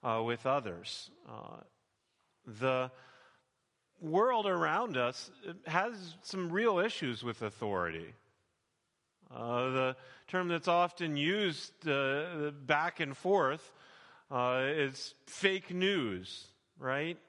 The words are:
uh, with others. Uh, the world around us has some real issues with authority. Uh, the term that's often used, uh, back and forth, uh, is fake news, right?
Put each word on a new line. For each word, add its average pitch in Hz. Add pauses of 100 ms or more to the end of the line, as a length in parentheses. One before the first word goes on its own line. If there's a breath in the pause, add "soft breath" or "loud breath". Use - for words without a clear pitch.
uh, 113
with 120
others. 107 (180)
Uh, - (1000)
the 127 (1120 loud breath)
world 202
around 175
us 123 (380)
has 180
some 180
real 202
issues 135
with 120
authority. 87 (1160)
Uh, 120
the 131 (320 loud breath)
term 185
that's 170
often 170
used, 165
uh, 147 (140)
back 156
and 139
forth, 160 (600 loud breath)
uh, 127
is 139 (140)
fake 190
news, 160 (320)
right? 139 (120)